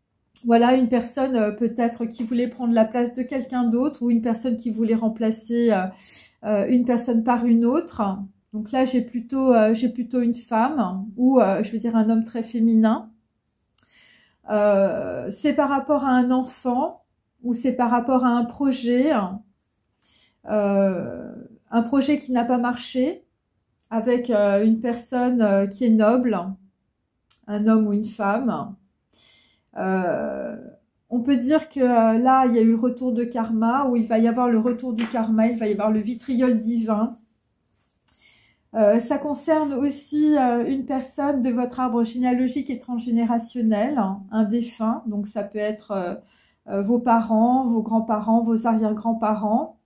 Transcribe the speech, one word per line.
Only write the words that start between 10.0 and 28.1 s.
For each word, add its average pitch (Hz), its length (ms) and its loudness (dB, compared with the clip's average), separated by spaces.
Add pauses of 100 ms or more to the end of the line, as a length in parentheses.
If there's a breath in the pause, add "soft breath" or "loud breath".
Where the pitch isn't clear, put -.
une 240 140 0
femme, 220 680 -2 (120)
ou, 254 240 6
euh, 196 220 2
je 208 100 -6
veux 226 60 -6
dire, 226 180 -2
un 220 120 4
homme 226 140 2
très 240 200 -8
féminin. 226 680 2 (1400 loud breath)
Euh, 202 840 0
c'est 294 220 0
par 285 140 2
rapport 269 380 0
à 262 60 2
un 254 200 4
enfant, 254 720 -2 (400)
ou 240 100 -2
c'est 247 200 -2
par 240 160 0
rapport 247 360 2
à 247 40 2
un 240 160 0
projet, 254 640 0 (1400 soft breath)
euh, 196 840 0 (360)
un 233 120 2
projet 277 360 0
qui - 140 -12
n'a 240 140 0
pas 247 120 0
marché, 247 680 -4 (680)
avec, 240 380 0
euh, 208 340 2
une 220 160 4
personne, 247 640 -2
euh, 196 260 4
qui 196 160 -6
est 233 60 4
noble, 220 500 4 (1080)
un 208 200 -2
homme 220 200 4
ou 208 60 0
une 208 120 -2
femme. 202 720 -4 (1040 soft breath)